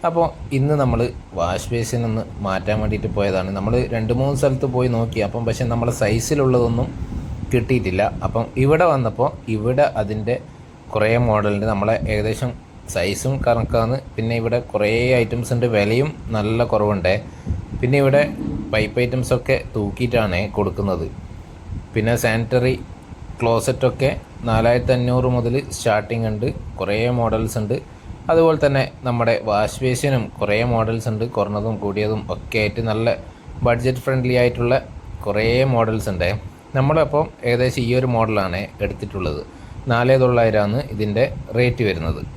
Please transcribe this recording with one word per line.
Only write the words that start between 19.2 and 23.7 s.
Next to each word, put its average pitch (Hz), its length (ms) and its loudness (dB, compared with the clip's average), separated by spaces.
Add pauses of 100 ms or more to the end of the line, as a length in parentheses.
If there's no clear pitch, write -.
തൂക്കിയിട്ടാണ് 104 640 0 (160)
കൊടുക്കുന്നത്. 95 480 0 (880)
പിന്നെ 113 180 2 (100)
സാനിറ്ററി 117 500 2 (680)
ക്ലോസറ്റൊക്കെ 120 680 2 (400)